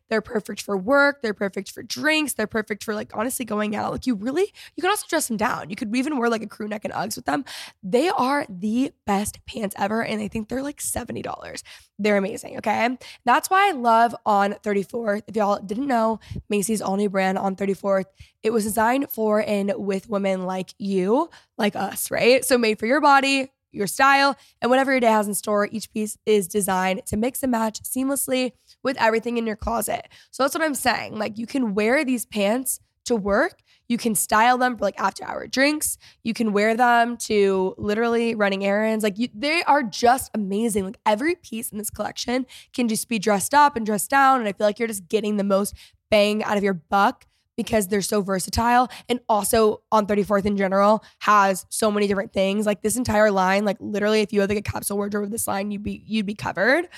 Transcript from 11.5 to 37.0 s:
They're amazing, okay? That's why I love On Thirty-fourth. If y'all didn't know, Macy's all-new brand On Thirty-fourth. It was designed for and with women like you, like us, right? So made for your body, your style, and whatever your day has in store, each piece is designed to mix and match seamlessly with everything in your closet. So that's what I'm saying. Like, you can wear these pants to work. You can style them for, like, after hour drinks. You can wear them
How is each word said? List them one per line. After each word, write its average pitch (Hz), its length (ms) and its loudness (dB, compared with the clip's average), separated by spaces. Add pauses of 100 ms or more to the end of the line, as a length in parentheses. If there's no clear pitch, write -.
They're 208 200 2
amazing, 202 400 -6
okay? 220 380 -2 (280)
That's 277 260 2
why 392 200 4
I - 20 2
love 233 520 2
On 202 380 2
Thirty-fourth. 208 680 -2
If 180 80 -16
y'all 202 240 2
didn't 214 280 -6
know, 226 320 2 (280)
Macy's 208 340 0
all-new 196 280 0
brand 190 280 0
On 190 180 -2
Thirty-fourth. 196 500 0 (380)
It 220 80 2
was 220 140 0
designed 233 440 0
for 214 320 0
and 202 360 0
with 196 320 -4
women 190 360 -2
like 185 320 -6
you, 196 520 0 (280)
like 208 180 0
us, - 360 -6
right? 247 320 4
So 254 140 2
made 220 220 0
for 220 60 -4
your 262 140 2
body, 277 500 4 (220)
your 202 160 -4
style, 277 480 4 (260)
and 233 80 0
whatever 262 220 4
your 262 80 2
day 240 80 2
has 214 180 4
in 208 100 -4
store, 208 360 0
each 214 220 -10
piece 214 320 -6
is 208 240 2
designed 190 560 0
to - 100 -6
mix 240 280 -2
and 262 100 0
match 220 300 -2
seamlessly 262 680 -2 (320)
with 262 160 -2
everything 226 380 2
in 226 100 -2
your 208 80 -4
closet. - 540 -4 (220)
So - 120 -2
that's 277 100 0
what 320 120 0
I'm 294 100 -2
saying. - 420 -2
Like, 214 200 -6
you 233 100 -8
can 240 280 -2
wear 226 280 2
these 254 220 -2
pants 214 560 -2 (240)
to 240 100 0
work. 208 460 0 (260)
You 233 120 -2
can 226 160 -2
style 233 420 2
them 254 200 0
for, 208 60 -4
like, 196 160 -4
after 196 240 -2
hour - 220 -8
drinks. 302 540 0 (240)
You 220 100 -4
can 220 200 0
wear 214 220 4
them 240 420 4